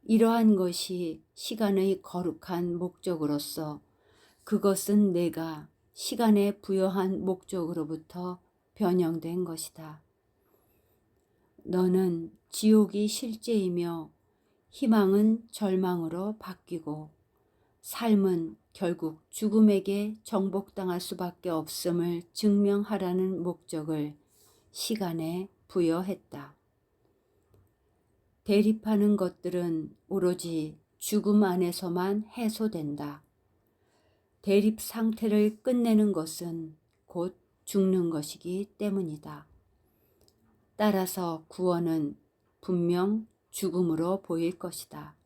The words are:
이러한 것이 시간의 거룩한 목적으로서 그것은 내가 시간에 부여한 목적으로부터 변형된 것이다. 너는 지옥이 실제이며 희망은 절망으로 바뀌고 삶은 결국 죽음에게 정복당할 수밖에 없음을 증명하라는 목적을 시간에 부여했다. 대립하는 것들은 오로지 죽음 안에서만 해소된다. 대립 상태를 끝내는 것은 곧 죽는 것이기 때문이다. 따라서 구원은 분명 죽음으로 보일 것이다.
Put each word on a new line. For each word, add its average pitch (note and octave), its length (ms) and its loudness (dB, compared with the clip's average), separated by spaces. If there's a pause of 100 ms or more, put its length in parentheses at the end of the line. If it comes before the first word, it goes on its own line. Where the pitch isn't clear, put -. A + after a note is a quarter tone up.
이러한 A3+ 520 4
것이 F3+ 680 -4 (100)
시간의 G3 680 0
거룩한 F3 760 -4
목적으로서 D#3 1040 -6 (600)
그것은 G3+ 680 2
내가 D#3+ 580 -2 (240)
시간에 G#3 680 2
부여한 F#3+ 640 -2
목적으로부터 F3 1160 -6 (360)
변형된 F3 680 0
것이다. D#3+ 580 -12 (1600)
너는 F3+ 680 2 (180)
지옥이 G#3+ 580 4
실제이며 F#3 1000 -2 (640)
희망은 G#3+ 800 4
절망으로 F#3 880 -2
바뀌고 D#3 680 -12 (720)
삶은 F#3+ 760 2 (160)
결국 E3+ 560 -4
죽음에게 G#3 960 2
정복당할 F#3+ 800 -4
수밖에 F3+ 480 -8
없음을 E3+ 760 -2 (100)
증명하라는 G3+ 1120 0
목적을 D#3 720 -6 (560)
시간에 F3 760 -4 (180)
부여했다. E3 880 -2 (1900)
대립하는 G#3 760 2
것들은 F3 760 -4 (120)
오로지 E3+ 720 -2 (200)
죽음 G#3 440 2
안에서만 F3+ 840 0 (120)
해소된다. D#3 840 -6 (1160)
대립 G#3 400 4
상태를 A3 800 0
끝내는 A3+ 520 4
것은 D#3+ 600 -8 (300)
곧 F3+ 320 -6 (280)
죽는 F#3 440 2
것이기 E3+ 680 -6
때문이다. D#3 680 -6 (1300)
따라서 F#3 680 0
구원은 E3+ 720 -2 (420)
분명 F3+ 680 0 (240)
죽음으로 F3 720 -2
보일 E3+ 360 -4
것이다. D3+ 580 -14 (100)